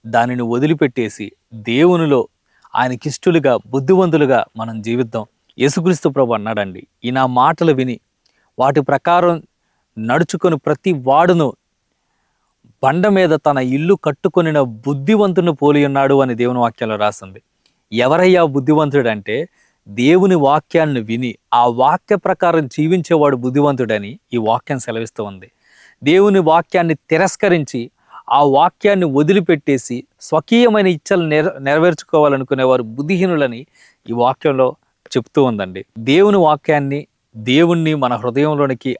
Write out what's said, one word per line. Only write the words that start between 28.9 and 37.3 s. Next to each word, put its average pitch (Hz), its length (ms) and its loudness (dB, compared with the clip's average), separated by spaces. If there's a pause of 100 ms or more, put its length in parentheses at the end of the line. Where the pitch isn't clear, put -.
వదిలిపెట్టేసి 147 1000 0 (160)
స్వకీయమైన 214 680 2
ఇచ్చలు 180 360 -2
నెర-, 151 360 -2
నెరవేర్చుకోవాలనుకునేవారు 139 1200 0
బుద్ధిహీనులని 143 840 -4 (440)
ఈ - 20 -6
వాక్యంలో 131 640 0 (400)
చెప్తూ 135 280 0
ఉందండి. 98 400 -6 (140)
దేవుని 170 380 2
వాక్యాన్ని, 147 680 0 (300)